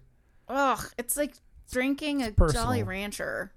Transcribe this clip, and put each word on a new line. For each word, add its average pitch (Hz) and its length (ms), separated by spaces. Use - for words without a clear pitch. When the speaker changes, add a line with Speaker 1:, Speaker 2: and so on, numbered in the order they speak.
Speaker 1:
Ugh, 262 320
it's 240 180
like 294 180
drinking 277 480
Speaker 2:
It's 226 100
Speaker 1:
a - 40
Speaker 2:
personal. 226 300
Speaker 1:
Jolly 240 180
Rancher. 196 760